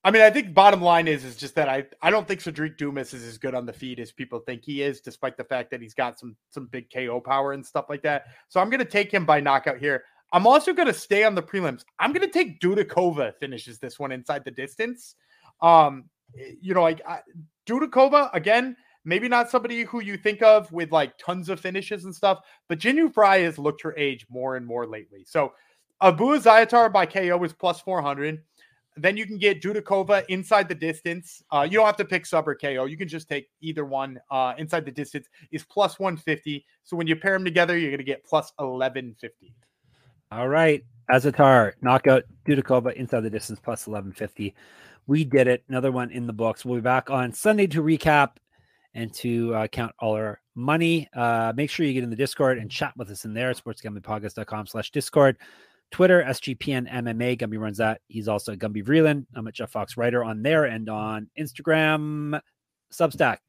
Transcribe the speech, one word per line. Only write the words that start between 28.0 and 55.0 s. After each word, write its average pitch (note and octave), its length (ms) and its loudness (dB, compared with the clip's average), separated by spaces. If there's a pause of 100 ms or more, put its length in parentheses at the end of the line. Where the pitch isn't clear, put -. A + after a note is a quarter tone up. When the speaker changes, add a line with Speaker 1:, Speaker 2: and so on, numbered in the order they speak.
Speaker 1:
hundred. C#3+ 400 -6 (540)
Then F3+ 200 0
you A3 80 -8
can G3+ 140 -10
get F#3+ 240 2
Dudakova G3 680 0
inside F#3+ 400 0
the F3 60 -6
distance. E3 760 -8
Uh, C#3+ 120 2
you F3+ 160 0
don't A3 80 6
have G#3 100 2
to G3 80 -4
pick E3+ 220 -4
sub D#3+ 200 -2
or C#3+ 80 -4
K C#3 220 -6
O. C3 80 -2
You D3+ 140 -10
can F3+ 100 -10
just D#3 180 -14
take C#3+ 220 -8 (140)
either D#3 240 -8
one. C3+ 340 -8 (100)
Uh, C3 280 -2
inside D#3 260 -6
the C#3 60 -10
distance C#3+ 380 -12 (220)
is D#3 140 -10
plus - 340 -2
one F#3 180 -4
fifty. D3 500 -8 (180)
So - 100 -12
when E3+ 120 -4
you D#3+ 100 0
pair F#3+ 180 0
'em F#3+ 80 -2
together, F3 360 0
you're D3+ 120 -2
gonna C#3+ 120 -6
get C3+ 200 -8
plus D3+ 360 -2
eleven B2+ 600 -6
fifty. - 360 -18 (760)
Speaker 2:
All A#2+ 180 -4
right. D#3 360 4 (260)
Azatar, C3+ 720 6
knockout, C3 440 4 (220)
Dudakova, B2+ 460 2
inside B2 280 -4
the A2 100 -6
distance, G#2+ 280 -10
plus - 280 -10
eleven G2+ 260 -10
fifty. G#2 420 -10 (520)
We D3+ 180 0
did C3 220 4
it. B2 240 0
Another C3 200 -2
one B2 200 -6
in A#2+ 160 -8
the A2 80 -8
books. A2+ 300 -4
We'll B2 120 -4
be A#2 60 -6
back B2+ 260 0
on B2+ 240 -2
Sunday G#3 360 2
to D#3 140 -2
recap D3+ 500 2 (600)
and A#2 220 -10
to, A#2 400 -4
uh, A2 140 -2
count A#2 320 -8
all G#2+ 160 -2
our G#2+ 240 -6 (140)
money. D#3+ 600 0
Uh, A#2 420 0
make C#3+ 140 -4
sure D#3+ 160 -2
you C3+ 80 -2
get B2 100 -2
in A#2 60 -6
the A2 60 -6
Discord C3 420 0
and G#2 120 -12
chat C#3+ 280 -8
with G#2+ 120 -12
us G2 140 -16
in A2 80 -10
there A#2+ 160 -4
at B2 80 -4
sports - 240 -14
gambling G#2 220 -14
podcast G#2+ 320 -10
dot A2 140 -12
com G#2+ 180 -10
slash - 240 -10
discord. C#3 480 2 (520)